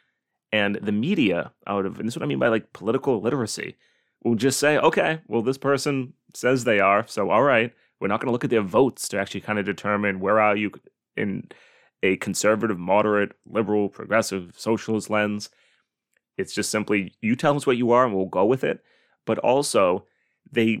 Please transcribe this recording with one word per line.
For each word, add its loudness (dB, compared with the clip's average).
And 2
the -4
media, 0
out -2
of, -8
and -6
this -6
is -10
what -6
I -4
mean -4
by, 2
like, -2
political -2
literacy, -6
will 2
just 0
say, 4
"Okay, 2
well, -2
this -2
person -2
says 0
they 4
are, 4
so -2
all 4
right, 2
we're -2
not 0
gonna -2
look -2
at -2
their 2
votes 0
to -4
actually -4
kinda -4
determine -2
where 2
are 4
you -4
in -6
a 4
conservative, 0
moderate, 2
liberal, -2
progressive, -4
socialist -4
lens." -2
It's -6
just -4
simply, -2
"You 0
tell 0
us -4
what 2
you 0
are 6
and -2
we'll 0
go 0
with 2
it." -4
But -2
also, 2
they 2